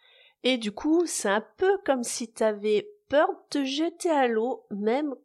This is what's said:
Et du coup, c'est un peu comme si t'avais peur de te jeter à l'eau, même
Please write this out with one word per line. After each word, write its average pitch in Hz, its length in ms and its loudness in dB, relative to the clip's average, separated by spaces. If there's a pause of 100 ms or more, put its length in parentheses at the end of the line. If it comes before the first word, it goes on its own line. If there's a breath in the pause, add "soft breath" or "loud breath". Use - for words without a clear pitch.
(440 soft breath)
Et 247 140 2
du 220 140 -4
coup, 320 340 0
c'est - 240 -4
un 214 160 0 (120)
peu 381 280 2
comme 262 180 0
si - 280 -8
t'avais 208 580 0 (180)
peur 302 200 4
de 294 320 -6
te 269 60 0
jeter 320 440 -4
à 277 180 4
l'eau, 233 440 -2
même 240 420 -2 (120)